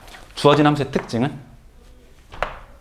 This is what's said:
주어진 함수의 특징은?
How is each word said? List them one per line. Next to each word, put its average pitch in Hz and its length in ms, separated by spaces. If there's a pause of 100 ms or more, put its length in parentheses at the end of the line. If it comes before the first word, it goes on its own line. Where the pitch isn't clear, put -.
(360)
주어진 147 300
함수의 147 260
특징은? 147 400 (1500)